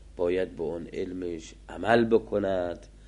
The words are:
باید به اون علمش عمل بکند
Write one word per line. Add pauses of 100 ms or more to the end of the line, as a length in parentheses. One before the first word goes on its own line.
(180)
باید
به
اون
علمش (160)
عمل
بکند (200)